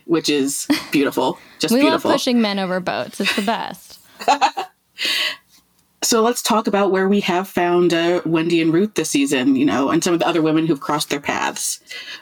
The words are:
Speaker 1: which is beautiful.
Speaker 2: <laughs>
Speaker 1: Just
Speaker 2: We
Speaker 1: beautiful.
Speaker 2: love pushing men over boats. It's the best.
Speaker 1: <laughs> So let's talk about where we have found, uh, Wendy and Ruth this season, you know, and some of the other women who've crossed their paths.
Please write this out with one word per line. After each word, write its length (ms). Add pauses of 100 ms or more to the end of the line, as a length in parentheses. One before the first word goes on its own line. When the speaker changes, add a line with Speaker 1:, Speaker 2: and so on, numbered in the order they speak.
Speaker 1:
which 240
is 400 (240)
beautiful. 560
Speaker 2:
<laughs> 100
Speaker 1:
Just 160
Speaker 2:
We 60
Speaker 1:
beautiful. 280
Speaker 2:
love 100
pushing 220
men 200
over 180
boats. 420
It's 140
the 80
best. 560 (280)
Speaker 1:
<laughs> 420 (1300)
So 200
let's 180
talk 260
about 240
where 180
we 120
have 260
found, 460
uh, 320
Wendy 380
and 100
Ruth 220
this 160
season, 440
you 120
know, 240
and 120
some 120
of 40
the 80
other 140
women 260
who've 140
crossed 300
their 100
paths. 580 (440)